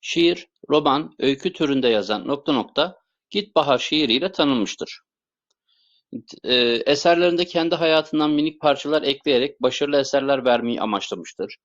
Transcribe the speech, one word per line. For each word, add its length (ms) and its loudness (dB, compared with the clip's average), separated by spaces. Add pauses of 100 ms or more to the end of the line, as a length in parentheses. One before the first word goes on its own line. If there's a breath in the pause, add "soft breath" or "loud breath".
Şiir, 480 -2 (220)
roman, 480 0
öykü 340 -2
türünde 360 0
yazan 400 0
nokta 240 -4
nokta, 460 -2 (320)
Git 260 -4
Bahar 220 2
şiiriyle 540 0
tanınmıştır. 680 -2 (1400)
E, 100 0 (320)
eserlerinde 580 2
kendi 300 -2
hayatından 560 0
minik 300 -2
parçalar 420 0
ekleyerek 600 0
başarılı 340 0
eserler 480 0
vermeyi 360 0
amaçlamıştır. 840 -6